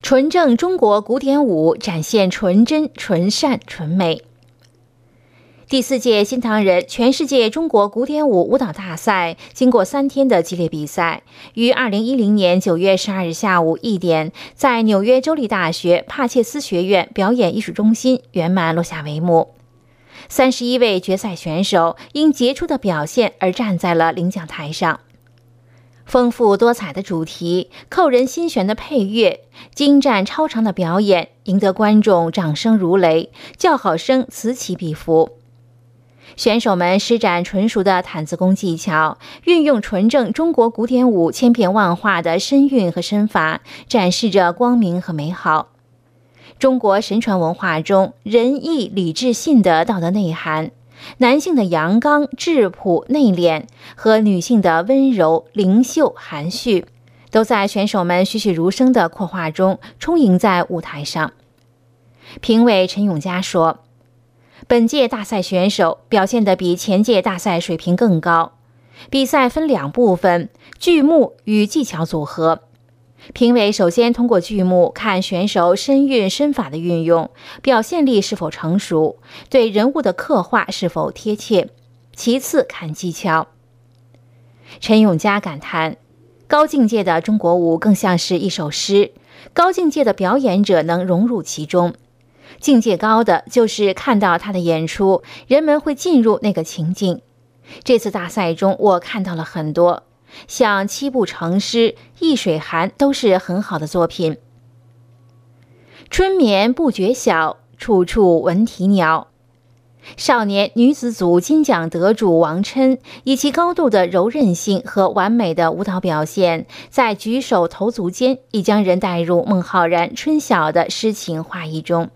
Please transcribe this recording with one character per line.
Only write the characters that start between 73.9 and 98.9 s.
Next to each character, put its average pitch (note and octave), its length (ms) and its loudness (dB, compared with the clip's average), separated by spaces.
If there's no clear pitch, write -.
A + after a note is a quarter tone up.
先 A#3+ 220 2
通 A#3+ 160 0
过 G3+ 120 4
剧 G3 220 -4
目 F3+ 320 4
看 G3 260 -2
选 F#3+ 280 -4
手 F3+ 260 2
身 C#4 320 0
韵 A3 240 0
身 D4 220 -2
法 F#3+ 180 -6
的 D#3 80 -8
运 E3+ 240 -2
用， E3 260 2
表 B3 220 2
现 D#4 240 -2
力 A3 160 2
是 G3+ 140 -6
否 D3+ 140 -6
成 E3 280 -4
熟， D#3 380 -2
对 A#3 180 2
人 G#3+ 240 0
物 D#4+ 80 -2
的 G3+ 120 -2
刻 G#3 320 -2
画 - 260 -2
是 F3+ 180 -4
否 D#3 220 -4
贴 G#3+ 240 -6
切， G#3 360 -2
其 A#3+ 240 -2
次 C#4 240 -2
看 D#3 320 -10
技 F3+ 160 -8
巧。 D#3+ 380 -4
陈 G#3+ 220 4
永 F#3+ 180 4
佳 G3+ 220 0
感 F3+ 180 -10
叹， D#3+ 380 -6
高 D4+ 220 2
境 C4+ 180 2
界 G#3+ 160 0
的 E3+ 180 0
中 G#3+ 160 -2
国 F3 200 2
舞 E3 200 2
更 G#3 160 2
像 F3+ 240 2
是 F3 220 -2
一 G3 100 -2
首 D#3 220 -6
诗， G3+ 400 0
高 F4+ 200 2
境 F4 180 0
界 C#4+ 140 0
的 G#3+ 80 2
表 F#3+ 260 0
演 G#3 240 0
者 F3 200 2
能 E3+ 220 -2
融 F#3 220 0
入 A3+ 160 -4
其 D3+ 240 -12
中。 F3 280 0
境 C4 200 4
界 A3 160 0
高 A3 280 2
的 F3+ 260 2
就 A#3 160 2
是 G3+ 260 0
看 A3 280 0
到 F3 180 2
他 G#3 140 -8
的 F#3 80 -2
演 E3 260 0
出， F#3+ 380 0
人 D4 160 2
们 D4 160 2
会 D4 160 -4
进 D#4 260 2
入 G#3+ 200 2
那 G#3 100 -2
个 E3 100 -4
情 E3 320 -6
境。 F3+ 280 -4
这 A#3+ 160 2
次 A3 140 -4
大 F3 160 -8
赛 E3+ 260 -2
中， F#3+ 240 0
我 F#3+ 220 2